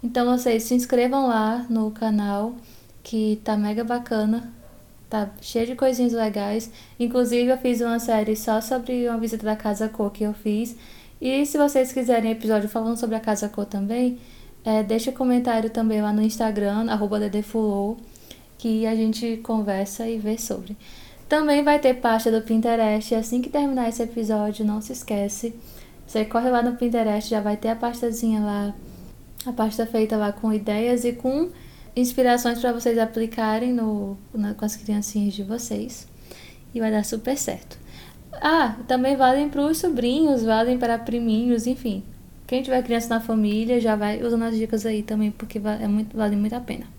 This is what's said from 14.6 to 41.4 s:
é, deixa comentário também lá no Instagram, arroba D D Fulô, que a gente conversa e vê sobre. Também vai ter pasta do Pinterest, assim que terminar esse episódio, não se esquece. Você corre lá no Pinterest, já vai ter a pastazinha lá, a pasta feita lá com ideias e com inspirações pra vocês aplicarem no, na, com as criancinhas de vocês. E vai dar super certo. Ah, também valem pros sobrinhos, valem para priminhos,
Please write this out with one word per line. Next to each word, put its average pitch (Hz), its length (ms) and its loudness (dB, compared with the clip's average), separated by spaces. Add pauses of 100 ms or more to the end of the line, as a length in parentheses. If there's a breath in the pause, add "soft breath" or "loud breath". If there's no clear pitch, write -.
é, 220 200 2
deixa 220 280 0
comentário 247 600 2
também 220 320 2
lá 208 100 2
no 214 80 4
Instagram, 214 680 2
arroba 208 280 0
D 208 120 0
D 208 100 0
Fulô, 208 560 0 (640 loud breath)
que 220 260 0
a 220 100 0
gente 220 440 0
conversa 208 680 -2
e 226 120 -4
vê 214 180 -2
sobre. 196 400 -8 (500 loud breath)
Também 294 360 4
vai 294 160 6
ter 269 160 6
pasta 226 360 2
do 220 120 2
Pinterest, 226 720 2
assim 226 260 0
que 247 80 -2
terminar 269 400 0
esse 233 140 -4
episódio, 214 640 -2
não 214 160 0
se 214 100 -10
esquece. 214 640 -4 (520 loud breath)
Você 214 200 0
corre 233 240 2
lá 240 100 4
no 240 160 0
Pinterest, 220 540 0
já 214 100 2
vai 208 160 0
ter 220 120 -2
a 226 80 0
pastazinha 226 640 0
lá, 202 340 -2 (720 loud breath)
a 254 60 -6
pasta 220 340 0
feita 220 320 0
lá 208 120 0
com 214 220 -2
ideias 220 540 0
e 240 60 0
com 269 360 0 (480 loud breath)
inspirações 247 640 2
pra 247 140 0
vocês 233 260 2
aplicarem 226 720 0
no, 208 460 -2 (160)
na, 208 180 -2
com 208 120 -6
as 214 120 -2
criancinhas 208 560 -2
de 202 100 -6
vocês. 220 640 -6 (680 loud breath)
E 233 60 -2
vai 220 100 2
dar 214 140 2
super 240 340 -2
certo. - 440 -8 (600 loud breath)
Ah, 302 320 4 (140)
também 254 260 4
valem 269 340 4
pros 294 300 0
sobrinhos, 277 640 2
valem 226 340 4
para 233 220 0
priminhos, 233 680 0